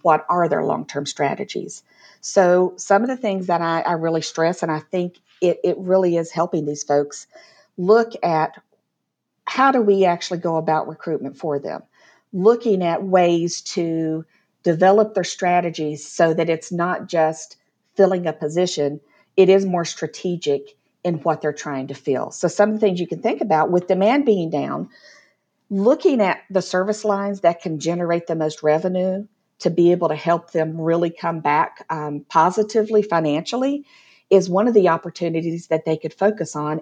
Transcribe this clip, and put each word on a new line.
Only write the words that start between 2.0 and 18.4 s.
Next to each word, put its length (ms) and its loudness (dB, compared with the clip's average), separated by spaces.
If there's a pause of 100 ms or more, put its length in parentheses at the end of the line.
So 560 4
some 260 2
of 60 -2
the 80 -6
things 280 -4
that 160 0
I, 200 0
I 100 -2
really 320 -2
stress, 400 -2
and 80 -2
I 80 -4
think 400 -6 (200)
it, 240 2
it 140 0
really 400 2
is 140 -4
helping 340 -2
these 180 -6
folks 440 -2 (500)
look 360 2 (100)
at 320 0 (880)
how 260 2
do 100 2
we 240 4
actually 340 -2
go 160 -2
about 320 0
recruitment 500 -8
for 220 -4
them? 240 -10 (500)
Looking 500 2
at 200 -2
ways 580 2
to 640 -4 (380)
develop 500 4
their 100 -2
strategies 840 -2
so 260 2
that 160 0
it's 220 -4
not 360 -4
just 500 -2 (380)
filling 320 4
a 60 -2
position, 680 -2 (340)